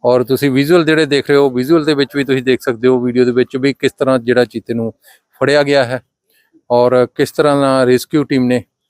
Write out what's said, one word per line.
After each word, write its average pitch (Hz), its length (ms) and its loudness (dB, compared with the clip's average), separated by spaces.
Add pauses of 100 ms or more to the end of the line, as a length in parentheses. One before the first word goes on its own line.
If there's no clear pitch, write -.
ਔਰ 123 200 2
ਤੁਸੀਂ 131 260 -2
ਵਿਜ਼ੂਅਲ 147 340 2
ਜਿਹੜੇ 156 220 0
ਦੇਖ 139 220 -2
ਰਹੇ 143 80 2
ਹੋ, 143 140 4
ਵਿਜ਼ੂਅਲ 139 340 0
ਦੇ 151 100 0
ਵਿੱਚ 139 220 -2
ਵੀ 139 80 -2
ਤੁਸੀਂ 131 180 -2
ਦੇਖ 123 180 0
ਸਕਦੇ 120 280 -2
ਹੋ, 127 120 2
ਵੀਡੀਓ 123 240 0
ਦੇ 123 80 0
ਵਿੱਚ 123 240 -2
ਵੀ, 135 160 -2
ਕਿਸ 135 200 -4
ਤਰ੍ਹਾਂ 131 260 -2
ਜਿਹੜਾ 120 260 0
ਚੀਤੇ 117 300 -8
ਨੂੰ 113 180 -6 (480)
ਫੜਿਆ 143 220 2
ਗਿਆ 139 220 2
ਹੈ 123 160 -6 (720)
ਔਰ 123 360 2 (100)
ਕਿਸ 143 160 -2
ਤਰ੍ਹਾਂ 147 240 0
ਨਾਲ 135 300 0
ਰੈਸਕਿਊ 127 380 0
ਟੀਮ 131 220 -2
ਨੇ 123 160 -2 (280)